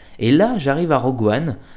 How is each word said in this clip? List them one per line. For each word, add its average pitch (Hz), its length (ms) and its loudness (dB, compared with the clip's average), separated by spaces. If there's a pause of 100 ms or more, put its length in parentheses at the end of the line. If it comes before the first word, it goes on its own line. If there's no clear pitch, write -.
(200)
Et 113 100 2
là, 202 280 4
j'arrive 151 340 -2
à 135 60 2
Rogue 123 240 -2
One. 113 340 0 (200)